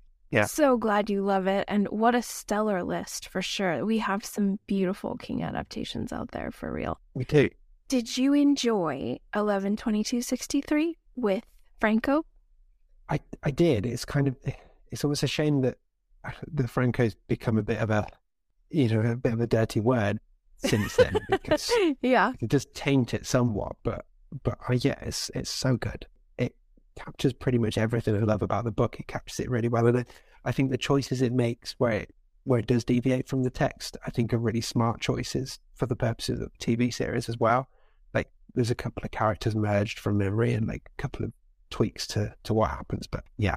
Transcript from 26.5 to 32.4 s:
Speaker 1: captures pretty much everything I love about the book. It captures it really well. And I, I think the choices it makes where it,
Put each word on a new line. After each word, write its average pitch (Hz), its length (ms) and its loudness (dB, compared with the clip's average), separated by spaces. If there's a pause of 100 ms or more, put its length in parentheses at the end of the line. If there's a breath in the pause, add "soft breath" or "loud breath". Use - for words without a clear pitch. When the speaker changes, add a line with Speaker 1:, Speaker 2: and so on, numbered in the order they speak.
Speaker 1:
captures - 360 -2
pretty 123 240 0
much 113 220 0
everything 110 360 0
I 98 40 2
love 107 240 2
about 98 220 -2
the 117 60 -4
book. - 300 -2
It - 60 -14
captures - 340 -8
it - 80 -6
really 120 200 -2
well. 117 180 2
And 120 120 6
I, 123 60 -2 (400 loud breath)
I 135 80 -2
think 135 180 2
the 131 60 0
choices 135 460 0
it 120 100 4
makes 120 460 0
where 120 140 2
it, - 220 -4 (300)